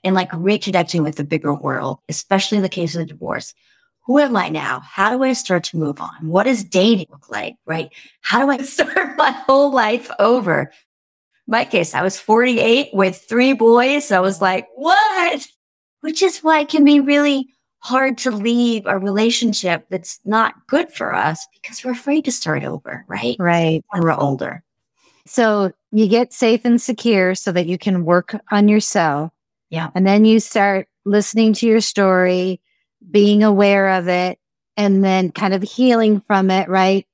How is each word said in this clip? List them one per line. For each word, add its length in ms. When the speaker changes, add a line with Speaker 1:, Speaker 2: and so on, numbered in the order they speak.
Speaker 1:
and, 120
like, 180
reconnecting 680
with 140
the 80
bigger 300
world, 460
especially 460
in 60
the 60
case 260
of 40
the 80
divorce. 480
Who 120
am 180
I 140
now? 300
How 360
do 60
I 100
start 320
to 140
move 200
on? 300
What 140
does 200
dating 480
look 200
like, 340
right? 240
How 240
do 60
I 80
<laughs> 0
start 580
my 140
whole 420
life 460
over? 540
My 180
case, 300
I 80
was 160
forty-eight 760
with 340
three 240
boys. 580
I 100
was 200
like, 260
"What?" 680
Which 220
is 160
why 220
it 80
can 160
be 160
really 480
hard 400
to 120
leave 560
a 120
relationship 920
that's 340
not 300
good 260
for 220
us 380
because 320
we're 80
afraid 340
to 60
start 320
over, 440
right? 300
Speaker 2:
Right. 520
Speaker 1:
When 120
we're 120
older. 480
Speaker 2:
So 460
you 160
get 240
safe 320
and 160
secure 540
so 180
that 140
you 120
can 260
work 300
on 180
yourself. 640
Speaker 1:
Yeah. 240
Speaker 2:
And 120
then 180
you 160
start 480
listening 500
to 120
your 140
story, 800
being 320
aware 480
of 180
it, 300
and 280
then 260
kind 240
of 80
healing 640
from 240
it, 180
right? 460